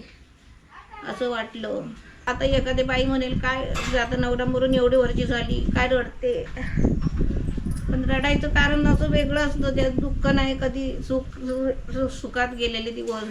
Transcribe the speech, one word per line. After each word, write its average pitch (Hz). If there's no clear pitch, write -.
असं 247
वाटलं. 226
आता 254
एखादी 262
बाई 262
म्हणेल, 262
"काय 262
आता 240
नवरा 247
मरून 254
एवढी 247
वर्षी 247
झाली, 240
काय 254
रडते?" 247
पण 262
रडायचं 285
कारण 294
असं 285
वेगळं 285
असतं. 277
त्यात 262
दुःख 269
नाही, 269
कधी 269
सुख, 262
सु-, 262
सुखात 247
गेलेले 233
दिवस, 226